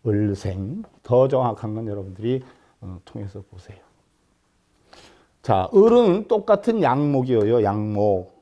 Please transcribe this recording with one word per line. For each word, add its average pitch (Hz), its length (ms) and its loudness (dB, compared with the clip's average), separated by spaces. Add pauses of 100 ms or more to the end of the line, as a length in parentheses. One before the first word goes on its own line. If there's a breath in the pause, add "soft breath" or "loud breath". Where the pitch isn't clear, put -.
을생, 104 760 -4 (180)
더 127 260 4
정확한 120 460 -4
건 113 140 -8
여러분들이, 104 540 -6 (380 loud breath)
어, 90 240 -14
통해서 101 460 -14
보세요. 95 280 -20 (1600 soft breath)
자, 95 320 0
을은 220 540 4
똑같은 220 540 0
양목이에요. 127 800 2
양목. 104 800 -2